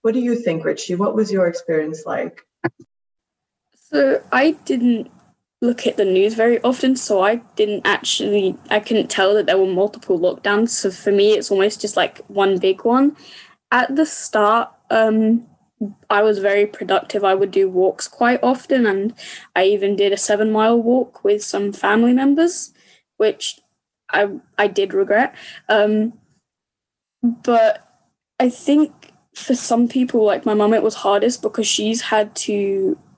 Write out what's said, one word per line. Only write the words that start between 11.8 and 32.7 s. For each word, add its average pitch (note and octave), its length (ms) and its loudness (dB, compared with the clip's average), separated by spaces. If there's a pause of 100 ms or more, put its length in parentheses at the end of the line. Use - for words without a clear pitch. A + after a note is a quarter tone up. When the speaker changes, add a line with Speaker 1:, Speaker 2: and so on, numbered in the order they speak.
Speaker 2:
just, - 140 -6
like, - 320 -2
one G3 300 0
big F#3+ 260 -2
one. C4+ 320 2 (560)
At B3+ 240 0
the D#4 100 2
start, G#3+ 680 0 (180)
um, A3 580 2 (600)
I G#3 120 2
was G#3+ 180 2
very G3+ 260 2
productive. G3+ 580 -4
I F#3+ 100 2
would G3 180 0
do G3 180 2
walks F#3 400 0
quite B3 340 0
often, B3+ 420 0
and G3+ 280 -2 (420)
I F3+ 100 2
even G3 300 2
did G3 160 2
a G3 60 -2
seven-mile G#3+ 640 2
walk B3 420 -2
with G#3 200 0
some G3+ 280 -4
family A3 420 2
members, C#4+ 600 0 (420)
which - 460 -4 (500)
I, G3+ 200 0 (260)
I G#3 100 2
did G3 260 -2
regret. G3+ 400 0 (360)
Um, G#3+ 500 2 (1000)
but A#3 680 0 (500)
I B3+ 120 2
think - 640 0 (200)
for - 220 -2
some A#3+ 320 0
people, B3 380 0
like F#3 200 0
my G#3+ 80 0
mum, G#3+ 200 2
it A3+ 100 2
was A3 120 0
hardest G3+ 460 0
because G#3+ 260 -4
she's A3 360 -2
had G#3+ 320 -2
to G3 640 -2 (200)